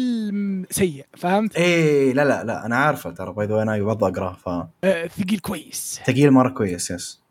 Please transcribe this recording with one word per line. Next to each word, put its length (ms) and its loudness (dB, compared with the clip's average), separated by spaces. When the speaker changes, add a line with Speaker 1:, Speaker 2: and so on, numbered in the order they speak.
Speaker 1:
م-، 360 -2
سيء، 340 -2
فهمت؟ 400 0
Speaker 2:
إيه، 560 4
لا، 120 2
لا، 200 2
لا، 220 -6
أنا 100 0
عارفه 340 0
ترى، 240 -10
by 140 -2
the 20 -6
way، 20 0
أنا 300 0
برضه 260 0
أقراه، 240 -4
ف 160 -12
Speaker 1:
آه، 220 0
ثقيل 320 -4
كويس. 680 -10
Speaker 2:
ثقيل 240 4
مرة 180 6
كويس، 420 -4
يس. 400 -10